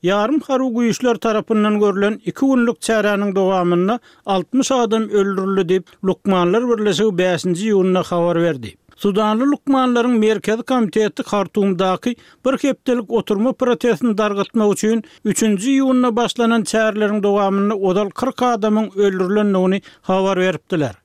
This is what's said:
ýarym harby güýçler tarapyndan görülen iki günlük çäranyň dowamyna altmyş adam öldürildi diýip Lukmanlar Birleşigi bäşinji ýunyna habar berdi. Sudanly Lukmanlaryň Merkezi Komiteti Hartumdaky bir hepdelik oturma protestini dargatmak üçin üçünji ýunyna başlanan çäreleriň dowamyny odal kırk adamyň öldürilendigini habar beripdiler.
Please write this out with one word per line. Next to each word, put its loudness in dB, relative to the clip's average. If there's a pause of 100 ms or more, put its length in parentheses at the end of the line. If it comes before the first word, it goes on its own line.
ýarym 0
harby 0
güýçler 0
tarapyndan 0
görülen 0
iki -2
günlük 0
çäranyň 0
dowamyna 0 (280)
altmyş -2
adam 0
öldürildi 0
diýip -2 (180)
Lukmanlar 0
Birleşigi 0
bäşinji 0
ýunyna 2
habar 0
berdi. -2 (220)
Sudanly 0
Lukmanlaryň 0
Merkezi 0
Komiteti 0
Hartumdaky -2 (300)
bir 2
hepdelik -2
oturma 0
protestini 0
dargatmak 0
üçin -2 (200)
üçünji 0
ýunyna 2
başlanan 0
çäreleriň 0
dowamyny 0
odal 0
kırk -4
adamyň 0
öldürilendigini 2 (200)
habar 0
beripdiler. -2 (120)